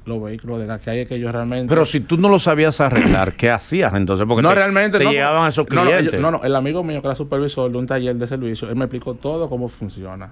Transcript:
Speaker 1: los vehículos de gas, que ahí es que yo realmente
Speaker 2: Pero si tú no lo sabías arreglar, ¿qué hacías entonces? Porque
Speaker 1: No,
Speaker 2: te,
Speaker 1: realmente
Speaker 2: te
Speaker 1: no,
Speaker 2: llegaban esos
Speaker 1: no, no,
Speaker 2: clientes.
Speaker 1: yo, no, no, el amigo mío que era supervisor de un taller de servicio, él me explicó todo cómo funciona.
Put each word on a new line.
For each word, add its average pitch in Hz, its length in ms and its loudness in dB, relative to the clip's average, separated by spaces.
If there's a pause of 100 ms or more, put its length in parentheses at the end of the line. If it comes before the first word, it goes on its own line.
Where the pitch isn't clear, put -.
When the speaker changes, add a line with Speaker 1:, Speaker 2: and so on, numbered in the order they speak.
Speaker 1:
los 113 180 -6
vehículos 113 340 -8
de 110 80 -6
gas, 110 140 -8
que 110 100 -10
ahí 117 100 -2
es 120 100 -6
que 127 100 -6
yo 120 100 -4
realmente 120 380 -4
Speaker 2:
Pero 160 160 4
si 151 160 -2
tú 139 180 -2
no 196 120 4
lo 196 100 6
sabías 156 400 2
arreglar, 117 540 2
¿qué 120 180 2
hacías 120 440 0
entonces? 98 300 2
Porque 117 160 2
Speaker 1:
No, 147 80 6
Speaker 2:
te, 190 60 6
Speaker 1:
realmente 196 420 2
Speaker 2:
te 170 60 4
Speaker 1:
no, 139 80 4
Speaker 2:
llegaban 151 380 2
esos 151 200 -2
Speaker 1:
no, 165 140 2
no, 185 80 4
Speaker 2:
clientes. 175 220 2
Speaker 1:
yo, 95 80 0
no, 160 100 2
no, 165 100 -2
el 135 140 0
amigo 151 300 -2
mío 151 160 -6
que 139 80 -4
era 135 60 -2
supervisor 139 540 -2
de 120 80 -4
un 127 80 -4
taller 123 300 -2
de 120 100 -4
servicio, 117 440 -6
él 113 80 -4
me 131 80 -2
explicó 127 300 -8
todo 151 340 -4
cómo 123 180 -6
funciona. 95 640 -12